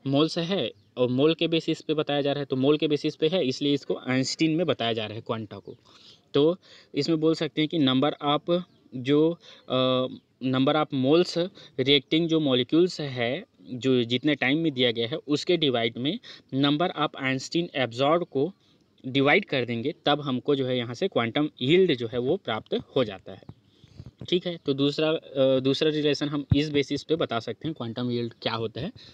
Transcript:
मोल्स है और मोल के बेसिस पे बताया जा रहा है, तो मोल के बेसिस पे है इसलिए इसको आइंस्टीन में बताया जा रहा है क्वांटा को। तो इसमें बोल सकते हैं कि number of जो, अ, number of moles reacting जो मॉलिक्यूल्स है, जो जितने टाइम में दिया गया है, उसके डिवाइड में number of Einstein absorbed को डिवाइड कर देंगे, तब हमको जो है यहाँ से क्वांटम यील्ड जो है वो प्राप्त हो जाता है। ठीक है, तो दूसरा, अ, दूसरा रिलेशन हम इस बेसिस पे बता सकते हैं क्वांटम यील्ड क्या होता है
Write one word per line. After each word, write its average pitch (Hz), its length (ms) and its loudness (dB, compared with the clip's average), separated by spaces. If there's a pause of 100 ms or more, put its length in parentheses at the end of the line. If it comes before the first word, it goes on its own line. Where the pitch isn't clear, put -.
मोल्स 143 320 2
है 165 340 -2 (240)
और 123 120 2
मोल 139 260 4
के 165 140 -2
बेसिस 160 320 -2
पे - 140 -2
बताया 143 280 0
जा 139 100 0
रहा 143 80 -4
है, 139 60 -6
तो 135 100 -4
मोल 139 200 4
के 151 120 0
बेसिस 147 280 -2
पे 160 120 2
है 165 180 0
इसलिए 143 260 0
इसको - 360 -2
आइंस्टीन 131 420 0
में 165 160 0
बताया 117 260 0
जा 110 140 -4
रहा 104 80 -8
है 113 60 -10
क्वांटा 110 380 -8
को। 87 180 -18 (580)
तो 160 240 4 (360)
इसमें 156 260 0
बोल 160 140 4
सकते 156 260 -4
हैं 156 80 0
कि 175 100 -4
number 131 340 2 (140)
of 160 360 0 (320)
जो, 143 440 2 (300)
अ, 127 380 0 (400)
number 131 280 2
of 151 200 0
moles 143 440 2 (420)
reacting 143 460 2
जो 160 140 2
मॉलिक्यूल्स 151 600 2
है, 135 440 -4 (260)
जो 123 340 2
जितने 127 300 0
टाइम 135 240 0
में 165 140 0
दिया 123 180 2
गया 117 180 -2
है, 147 80 -6
उसके 151 400 0
डिवाइड 117 420 0
में 151 200 -4 (360)
number 147 420 2
of 143 120 0 (160)
Einstein 131 400 -2 (120)
absorbed 139 520 0
को 147 260 -2 (520)
डिवाइड 139 380 2
कर 131 200 -2
देंगे, 117 300 -4 (120)
तब 147 140 2
हमको 139 340 -2
जो 135 120 0
है 127 120 0
यहाँ 120 160 -6
से 185 140 -2
क्वांटम 131 420 0 (120)
यील्ड 170 320 4
जो 120 180 -4
है 123 60 -4
वो 131 180 0
प्राप्त 113 380 -6 (220)
हो 131 80 4
जाता 95 280 -10
है। 95 100 -18 (880)
ठीक 180 180 0
है, 170 200 -8
तो 143 80 0
दूसरा, 143 360 0
अ, 135 500 2
दूसरा 139 300 2
रिलेशन 147 380 0
हम 147 160 -4 (120)
इस 147 120 2
बेसिस 143 340 -2
पे 151 140 -2
बता 123 240 -2
सकते - 280 -8
हैं 160 60 -6
क्वांटम 123 360 -6
यील्ड 120 320 -4
क्या 117 120 -4
होता 113 260 -6
है 175 120 -8 (220)